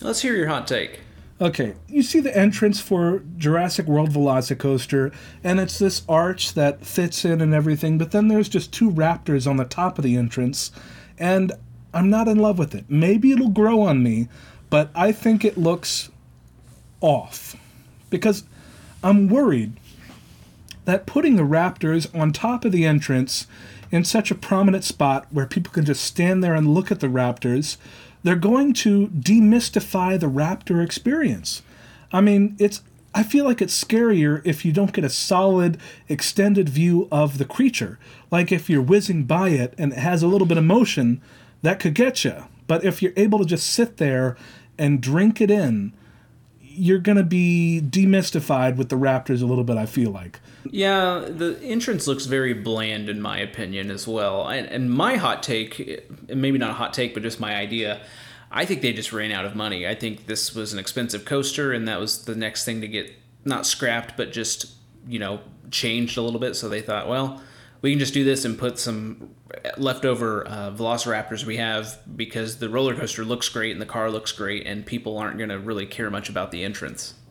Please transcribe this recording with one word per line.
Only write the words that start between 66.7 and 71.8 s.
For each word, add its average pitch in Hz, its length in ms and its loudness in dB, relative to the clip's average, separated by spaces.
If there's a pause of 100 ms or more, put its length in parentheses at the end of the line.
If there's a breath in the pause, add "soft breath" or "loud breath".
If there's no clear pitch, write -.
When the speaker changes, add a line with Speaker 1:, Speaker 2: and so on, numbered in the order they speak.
Speaker 1:
thought, 107 280 -6
"Well, 135 320 -6 (420 loud breath)
we 139 80 0
can 143 80 0
just 135 160 -4
do 139 100 0
this 135 200 0
and 113 140 -6
put 123 200 -6
some 110 500 -8 (480)
leftover, 123 720 -2
uh, 101 220 -10
Velociraptors 113 720 -6
we 110 140 -6
have, 110 400 -6 (180)